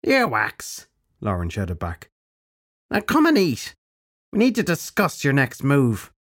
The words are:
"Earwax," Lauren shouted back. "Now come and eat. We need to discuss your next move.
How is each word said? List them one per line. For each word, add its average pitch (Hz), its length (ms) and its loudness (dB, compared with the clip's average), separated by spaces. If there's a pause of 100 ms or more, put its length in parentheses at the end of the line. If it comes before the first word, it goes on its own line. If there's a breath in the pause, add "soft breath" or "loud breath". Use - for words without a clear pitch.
"Earwax," 131 840 -2 (340)
Lauren 87 300 -2
shouted 90 280 -6
back. 85 300 -8 (800)
"Now - 120 0
come 311 240 2
and 320 100 4
eat. 170 380 0 (580)
We 202 60 -2
need 233 160 4
to 214 80 0
discuss - 600 -2
your 139 120 2
next 135 280 0
move. 131 480 2 (120)